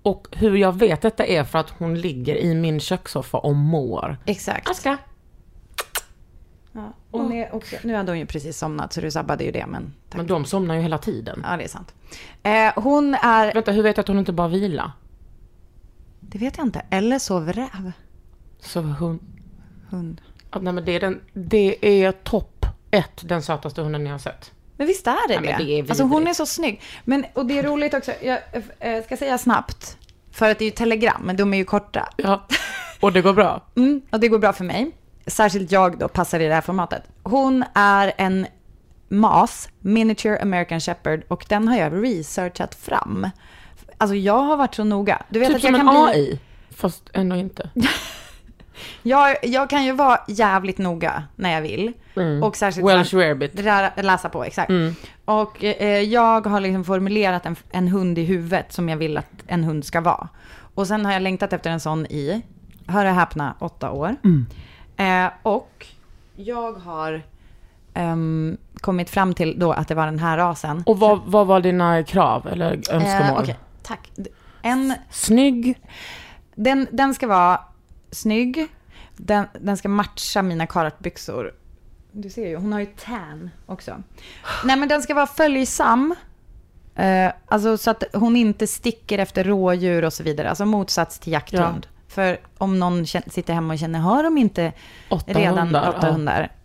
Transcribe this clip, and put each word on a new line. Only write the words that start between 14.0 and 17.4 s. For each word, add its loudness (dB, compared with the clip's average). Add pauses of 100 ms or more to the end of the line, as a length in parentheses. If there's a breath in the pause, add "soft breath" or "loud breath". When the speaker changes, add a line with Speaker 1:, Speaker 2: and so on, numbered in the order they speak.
Speaker 1:
att -2
hon 2
inte -2
bara 0
vilar? -2 (1300)
Speaker 2:
Det -16
vet -4
jag -2
inte. -4
Eller 0
sover -2